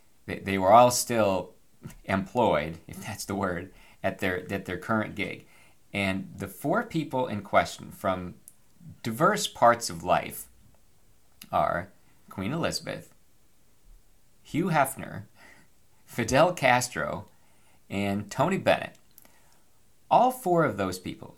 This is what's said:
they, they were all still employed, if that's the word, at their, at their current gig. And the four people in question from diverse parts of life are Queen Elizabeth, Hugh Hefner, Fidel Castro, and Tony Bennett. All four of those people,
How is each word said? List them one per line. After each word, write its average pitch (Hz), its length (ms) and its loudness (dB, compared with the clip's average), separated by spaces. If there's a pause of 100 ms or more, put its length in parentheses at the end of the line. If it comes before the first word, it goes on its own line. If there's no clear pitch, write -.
(260)
they, - 140 -8
they 95 180 -2
were 95 140 4
all 123 180 10
still 104 640 0 (520)
employed, 92 840 0
if - 180 -14
that's 110 200 -10
the 98 100 -4
word, 95 360 -4 (320)
at 95 140 -2
their, 90 340 -4
at 95 140 -6
their 90 140 -6
current 107 340 -2
gig. 90 320 -8 (480)
And 95 420 -4
the 98 120 -8
four 185 360 -2
people 139 440 -4
in 104 160 -6
question - 480 -2
from 92 420 -4 (720)
diverse 151 440 0
parts 120 420 4
of 85 140 -10
life - 440 0 (1040)
are 87 420 0 (360)
Queen 98 220 -6
Elizabeth, 104 640 -6 (1300)
Hugh 165 220 -2
Hefner, 151 580 0 (800)
Fidel 123 480 4
Castro, 123 760 0 (600)
and 101 400 -4
Tony 175 280 0
Bennett. - 380 0 (1160)
All 233 200 6
four 175 340 2
of 107 120 -2
those 95 220 -2
people, - 380 -12